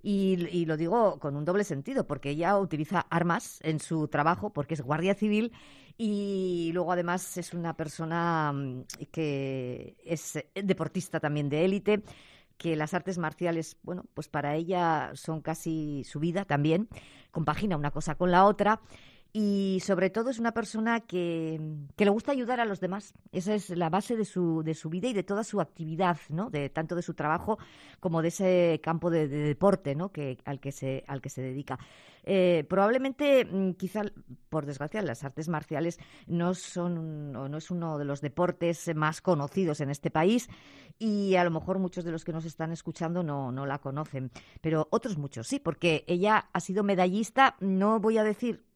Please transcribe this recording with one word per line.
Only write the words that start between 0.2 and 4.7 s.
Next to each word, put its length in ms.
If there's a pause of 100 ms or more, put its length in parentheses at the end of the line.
y 140
lo 100
digo 420
con 160
un 100
doble 200
sentido, 420
porque 240
ella 280
utiliza 420
armas 640
en 180
su 260
trabajo, 460
porque 220